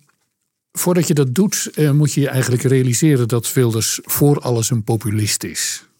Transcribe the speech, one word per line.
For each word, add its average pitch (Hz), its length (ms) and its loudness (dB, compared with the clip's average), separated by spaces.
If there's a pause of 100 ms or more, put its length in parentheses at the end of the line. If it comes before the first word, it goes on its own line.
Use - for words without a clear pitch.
(720)
voordat 175 360 0
je 175 60 2
dat 135 220 0
doet, - 400 -2
eh, 151 160 2
moet 147 220 2
je 139 80 0
je 135 80 0
eigenlijk 127 340 0
realiseren 131 640 2
dat 117 260 -2
Wilders 113 500 0
voor - 360 2
alles 117 300 -2
een 113 140 -2
populist 107 600 -2
is. - 420 -8 (140)